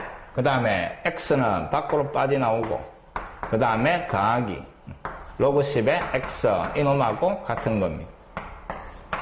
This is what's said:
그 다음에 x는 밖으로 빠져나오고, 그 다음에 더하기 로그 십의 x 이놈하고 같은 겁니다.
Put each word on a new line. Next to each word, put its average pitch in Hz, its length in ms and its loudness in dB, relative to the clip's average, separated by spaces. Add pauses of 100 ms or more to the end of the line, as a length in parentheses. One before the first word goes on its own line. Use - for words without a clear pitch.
(340)
그 135 80 -2
다음에 113 600 2
x는 120 680 2
밖으로 143 400 0
빠져나오고, 127 720 0 (680)
그 113 100 2
다음에 123 480 2
더하기 107 560 0 (760)
로그 139 220 6
십의 135 380 2 (140)
x - 340 -2 (280)
이놈하고 139 680 2
같은 - 380 0
겁니다. 78 280 -4 (1120)